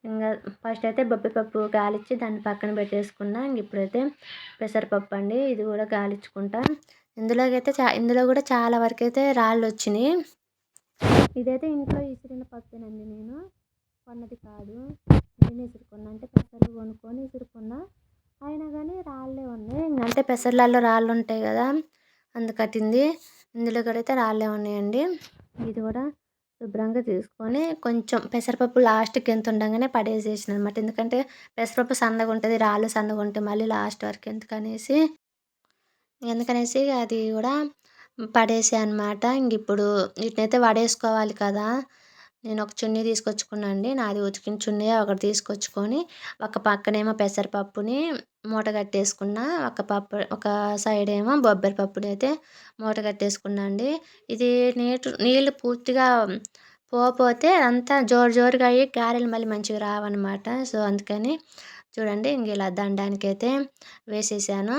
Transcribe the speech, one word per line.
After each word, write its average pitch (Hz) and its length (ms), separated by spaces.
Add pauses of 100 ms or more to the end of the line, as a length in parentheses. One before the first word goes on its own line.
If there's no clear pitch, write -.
ఇంకా 220 260 (360)
ఫస్ట్ 226 240
అయితే 240 220
బొబ్బరి 220 280
పప్పు 214 240 (140)
గాలిచ్చి 208 440
దాన్ని 214 180 (100)
పక్కన 208 220 (100)
పెట్టేసుకున్నా. 202 680
ఇంక 262 160
ఇప్పుడైతే 202 400 (580)
పెసరపప్పు 208 580
అండి, 214 220 (140)
ఇది 214 160
కూడా 214 240
గాలించుకుంటా. 202 680 (560)
ఇందులోకైతే 247 600
చా-, 254 120 (100)
ఇందులో 240 300
కూడా 277 220
చాలా 233 320
వరకు 233 240
అయితే 269 160 (160)
రాళ్ళు 226 300
వచ్చినాయి. 220 420 (1300)
ఇదైతే 254 260 (100)
ఇంట్లో 285 220 (140)
ఇసిరిన 254 300 (100)
పప్పేనండి, 226 520 (100)
నేను 220 220 (680)
కొన్నది 240 400
కాదు, 208 320 (640)
నేను 240 240
ఇసురుకున్నా. 214 480
అంటే 247 200
పెసర్లు 233 440
కొనుక్కొని 220 480
ఇసురుకున్నా, 240 520 (680)
అయినా 302 280
కానీ 302 220 (140)
రాళ్ళే 262 420
ఉన్నాయి. 233 380
ఇంక 277 160
అంటే 240 240
పెసర్లలో 247 560
రాళ్ళు 226 300
ఉంటాయి 226 300
కదా, 226 220 (680)
అందుకట్టింది. 220 680 (540)
ఇందులో 233 280
కూడా 226 160
అయితే 262 180
రాళ్ళే 220 360
ఉన్నాయండి. 208 460 (680)
ఇది 220 160
కూడా 226 180 (580)
శుభ్రంగా 220 480
తీసుకొని 226 540 (220)
కొంచెం 233 340 (140)
పెసరపప్పు 247 560
లాస్ట్కి 220 460
ఎంత 220 180
ఉండగానే 220 420
పడేసేసిన 214 640
అనమాట. 202 260
ఎందుకంటే 226 360 (380)
పెసరపప్పు 247 440
సన్నగా 226 340
ఉంటుంది, 226 320
రాళ్ళు 214 300
సన్నగా 214 300
ఉంటాయి, 208 220
మళ్ళీ 214 260
లాస్ట్ 208 340
వరకు - 240
ఎందుకనేసి, 220 640 (1200)
ఎందుకనేసి 240 640 (180)
అది 226 180 (180)
కూడా 247 180 (840)
పడేసే 226 480
అనమాట. 208 380 (180)
ఇంక 240 200
ఇప్పుడు 202 260 (340)
వీటినైతే 220 460
వడేసుకోవాలి 220 680 (100)
కదా. 208 240 (760)
నేను 214 180
ఒక 208 160
చున్నీ 220 280
తీసుకొచ్చుకున్నా 208 680
అండి, 202 260
నాది 208 260
ఉతికిన 208 380
చున్నీ 208 240 (160)
ఒకటి 196 240
తీసుకొచ్చుకొని 208 720 (460)
ఒక 214 200
పక్కనేమో 214 560
పెసరపప్పుని 202 760 (560)
మూట 214 240
కట్టేసుకున్నా, 202 720 (220)
ఒక 233 140 (100)
పప్పు, 202 260 (180)
ఒక 214 120 (360)
సైడ్ 208 320
ఏమో 220 200 (100)
బొబ్బరి 196 340
పప్పుని 202 320
అయితే 202 180 (520)
మూట 214 160 (100)
కట్టేసుకున్నా 202 640
అండి. 220 200 (440)
ఇది 240 160 (300)
నీటు, 247 320 (140)
నీళ్ళు 269 360
పూర్తిగా 247 460 (840)
పోపోతే 247 580 (180)
అంతా 247 260 (160)
జోరు 240 260
జోరుగా 247 340
అయ్యి 254 140 (120)
గారెలు 233 360
మళ్ళీ 226 200
మంచిగా 214 340
రావన్నమాట. 202 580 (260)
So 220 60 (120)
అందుకని 208 440 (600)
చూడండి 220 420
ఇంక 226 180
ఇలా 196 120 (120)
దండానికైతే 202 720 (600)
వేసేసాను. 208 640